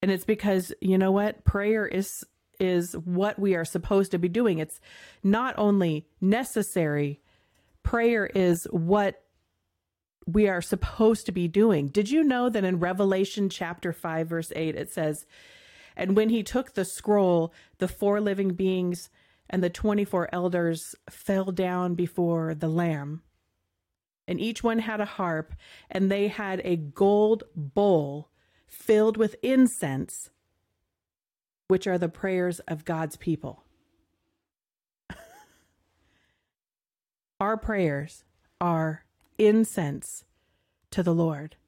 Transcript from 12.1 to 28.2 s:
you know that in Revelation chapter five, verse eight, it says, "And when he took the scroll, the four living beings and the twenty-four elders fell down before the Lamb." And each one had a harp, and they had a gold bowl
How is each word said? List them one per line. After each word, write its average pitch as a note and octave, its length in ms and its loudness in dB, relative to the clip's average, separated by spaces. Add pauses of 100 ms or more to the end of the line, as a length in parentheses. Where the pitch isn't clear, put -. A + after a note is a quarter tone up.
you D#4 120 4
know B3 260 2
that A3 160 0
in F#3 140 0
Revelation F#3+ 720 0
chapter F3 440 -6
five, E3 360 -4
verse E3 260 -6
eight, D#3+ 220 -4
it - 160 -8
says, D#3 340 -4 (680)
"And F#3+ 200 0
when G#3+ 120 4
he A3+ 140 0
took - 320 -4
the F#3+ 100 -2
scroll, F3+ 680 2 (260)
the F#3 100 -2
four G3+ 320 0
living G3 300 0
beings F3+ 600 -2 (400)
and F#3 120 0
the F3 80 0
twenty-four G3+ 640 -2
elders F3 640 -2 (160)
fell F#3+ 420 -2
down F3+ 420 -2
before E3+ 600 0
the D#3 140 -4
Lamb." D#3+ 540 -2 (1120)
And - 80 -4
each A3+ 240 -6
one A3+ 140 2
had A3 200 -4
a G#3 60 0
harp, E3+ 500 -4 (360)
and F#3+ 200 0
they G3+ 180 0
had G3 360 -6
a F3+ 100 0
gold G3+ 680 2 (120)
bowl D3+ 760 0 (360)